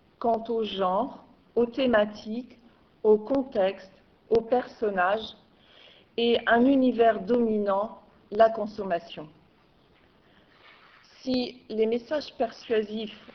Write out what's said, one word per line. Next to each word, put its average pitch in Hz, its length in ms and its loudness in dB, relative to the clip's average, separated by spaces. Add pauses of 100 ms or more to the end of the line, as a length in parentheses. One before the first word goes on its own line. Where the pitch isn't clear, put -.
(200)
quant 226 300 0
au 226 140 -2
genre, 196 640 -2 (300)
aux 240 100 2
thématiques, 233 920 -2 (440)
au 214 140 6
contexte, 214 760 -2 (380)
aux 226 120 2
personnages, 214 960 -2 (800)
et 233 300 2
un 233 200 4
univers 233 560 4
dominant, 208 760 0 (320)
la 220 180 4
consommation. 190 800 -6 (1900)
Si 247 480 -4
les 220 160 0
messages 240 520 -4
persuasifs 220 960 -4